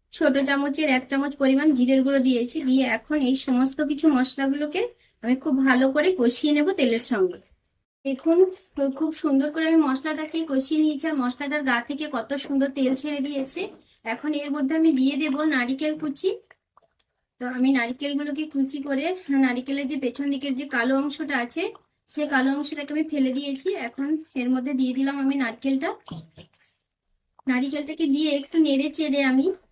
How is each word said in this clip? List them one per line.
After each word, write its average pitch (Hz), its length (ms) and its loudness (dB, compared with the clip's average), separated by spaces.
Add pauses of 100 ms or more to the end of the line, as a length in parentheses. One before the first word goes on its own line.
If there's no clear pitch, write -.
(120)
ছোট 277 260 2
চামচের 277 520 0
এক 254 180 0
চামচ 277 280 -2
পরিমাণ 269 360 4
জিরের 262 320 4
গুঁড়ো 277 160 2
দিয়েছি। 247 420 0
দিয়ে 262 220 2
এখন 233 320 -2
এই 269 200 2
সমস্ত 262 460 0
কিছু 294 260 0
মশলাগুলোকে 285 800 0 (340)
আমি 247 140 2
খুব 269 220 0
ভালো 269 340 4
করে 330 260 2
কষিয়ে 277 360 2
নেব 302 180 2
তেলের 233 280 2
সঙ্গে। 190 380 0 (680)
দেখুন, 277 340 2 (580)
খুব 320 180 -2
সুন্দর 285 380 2
করে 320 160 0
আমি 330 80 4
মশলাটাকে 311 720 0
কষিয়ে 277 320 2
নিয়েছি, 302 260 0
আর 320 60 -2
মশলাটার 277 500 -2
গা 240 240 0
থেকে 294 240 -6
কত 240 220 -4
সুন্দর 277 340 0
তেল 269 280 0
ছেড়ে 294 240 -4
দিয়েছে। 277 500 -6 (340)
এখন 285 300 -6
এর 285 180 -4
মধ্যে 285 240 -2
আমি 320 160 4
দিয়ে 262 260 2
দেব 294 240 -2
নারিকেল 294 580 0
কুচি। 311 360 -2 (1040)
তো 247 80 -8
আমি 254 240 2
নারিকেলগুলোকে 285 720 -2
কুচি 277 360 -4
করে, 294 340 -2 (140)
নারিকেলের 269 580 0
যে 294 80 -4
পেছন 269 340 -2
দিকের 277 240 -2
যে 269 120 -4
কালো 262 320 0
অংশটা 285 400 -2
আছে, 311 360 -4 (340)
সেই 294 200 -4
কালো 269 300 2
অংশটাকে 294 360 -6
আমি 311 100 0
ফেলে 277 280 0
দিয়েছি। 277 440 -4
এখন 277 420 -4 (180)
এর 247 140 -2
মধ্যে 254 240 0
দিয়ে 254 200 0
দিলাম 269 260 -2
আমি 277 160 0
নারকেলটা। 269 580 -2 (1500)
নারিকেলটাকে 285 600 -2
দিয়ে 294 240 2
একটু 285 260 -2
নেড়ে 294 320 4
চেড়ে 285 340 0
আমি 269 280 4 (200)